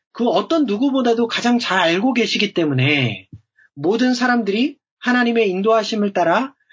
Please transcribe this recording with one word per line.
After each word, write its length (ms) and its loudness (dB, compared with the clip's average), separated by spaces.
그 140 -2
어떤 380 0
누구보다도 640 0
가장 320 0
잘 200 -2
알고 340 0
계시기 400 -2
때문에 720 0
모든 400 0
사람들이 640 0
하나님의 500 0
인도하심을 640 0
따라 400 0